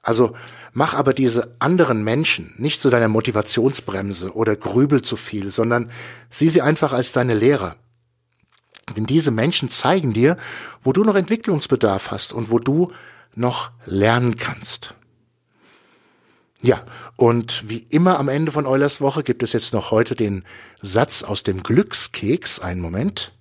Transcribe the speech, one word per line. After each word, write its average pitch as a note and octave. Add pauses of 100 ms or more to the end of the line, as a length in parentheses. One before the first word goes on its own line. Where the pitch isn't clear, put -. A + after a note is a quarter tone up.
Also A#2 (380)
mach D3
aber C3+
diese B2
anderen D#3+
Menschen A2+
nicht D3
zu C#3
deiner A#2
Motivationsbremse G#2+
oder G#2+
grübel C3+
zu -
viel, G2
sondern A#2 (400)
sieh D#3+
sie D#3+
einfach D3+
als B2
deine B2
Lehrer. G#2+ (1200)
Denn A2
diese D3
Menschen A#2+
zeigen D3
dir, C#3 (440)
wo -
du G3+
noch G#3
Entwicklungsbedarf D3+
hast -
und A2+
wo A#2
du D#3 (420)
noch A#2+ (120)
lernen A2+
kannst. - (1700)
Ja, A#2+ (320)
und A#2
wie A#2
immer F3
am C#3
Ende D3
von D3
Eulers C#3
Woche C#3
gibt B2+
es A#2+
jetzt -
noch -
heute A2+
den G2+ (360)
Satz G#2
aus G2+
dem F#2
Glückskeks. -
Einen F2+
Moment. G2